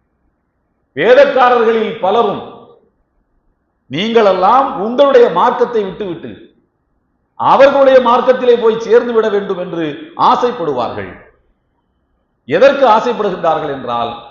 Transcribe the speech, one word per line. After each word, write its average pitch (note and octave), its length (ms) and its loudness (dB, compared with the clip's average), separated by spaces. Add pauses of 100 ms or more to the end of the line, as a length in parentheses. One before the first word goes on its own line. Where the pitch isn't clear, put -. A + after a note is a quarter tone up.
(960)
வேதக்காரர்களில் A3+ 1040 2
பலரும் F#3+ 420 -2 (1500)
நீங்களெல்லாம் G#3 760 0 (100)
உங்களுடைய A#3+ 520 2
மார்க்கத்தை G#3+ 540 -2
விட்டுவிட்டு F3+ 480 -10 (1040)
அவர்களுடைய C4 680 4
மார்க்கத்திலே A#3+ 560 0
போய் A3 240 0
சேர்ந்து A#3+ 320 0
விட A3 160 0
வேண்டும் G3 300 -4
என்று E3+ 280 -8 (300)
ஆசைப்படுவார்கள். D3 960 -4 (1400)
எதற்கு C4 400 2
ஆசைப்படுகின்றார்கள் F#3 840 -2
என்றால், A#2+ 380 -6 (200)